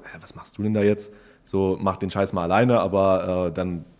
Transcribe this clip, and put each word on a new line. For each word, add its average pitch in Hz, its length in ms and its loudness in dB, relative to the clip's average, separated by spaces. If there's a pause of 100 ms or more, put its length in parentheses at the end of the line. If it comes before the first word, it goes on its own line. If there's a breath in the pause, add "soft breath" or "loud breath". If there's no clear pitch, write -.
„Hä, - 160 -18
was - 140 -20
machst - 220 -20
du 101 60 -8
denn 107 100 -2
da 104 100 0
jetzt? 104 300 0 (320 loud breath)
So, 95 360 0
mach 92 180 -2
den 95 120 -6
Scheiß 98 220 -2
mal 90 120 -2
alleine, 110 360 4
aber, 92 680 0
äh, 82 40 -4
dann 90 320 -6 (160)